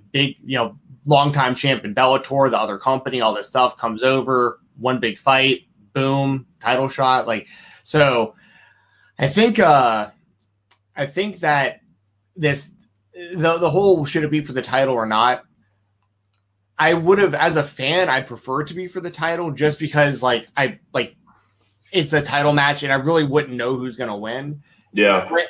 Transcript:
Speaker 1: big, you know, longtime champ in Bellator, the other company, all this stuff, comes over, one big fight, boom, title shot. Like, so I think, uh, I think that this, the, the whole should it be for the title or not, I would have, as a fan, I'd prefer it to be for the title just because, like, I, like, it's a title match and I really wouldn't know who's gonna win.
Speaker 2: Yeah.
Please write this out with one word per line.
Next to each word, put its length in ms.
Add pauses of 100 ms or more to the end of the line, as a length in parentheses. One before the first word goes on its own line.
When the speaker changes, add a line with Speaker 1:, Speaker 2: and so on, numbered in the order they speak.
(120)
Speaker 1:
big, 320
you 120
know, 220 (280)
longtime 480
champ 300
in 100
Bellator, 560
the 100
other 180
company, 440
all 120
this 140
stuff, 300
comes 240
over, 580 (180)
one 220
big 180
fight, 440 (320)
boom, 520 (160)
title 260
shot. 380
Like, 220 (340)
so 520 (840)
I 80
think, 320
uh, 520 (840)
I 120
think 340
that 400 (560)
this, 340 (440)
the, 440
the 120
whole 340
should 180
it 80
be 120
for 100
the 100
title 320
or 120
not, 380 (1400)
I 140
would 240
have, 160
as 220
a 80
fan, 440
I'd 200
prefer 320
it 80
to 60
be 120
for 140
the 100
title 400
just 300
because, 420
like, 240 (100)
I, 220 (160)
like, 220 (760)
it's 220
a 100
title 300
match 320
and 80
I 40
really 280
wouldn't 320
know 180
who's 220
gonna 200
win. 460 (300)
Speaker 2:
Yeah. 360 (220)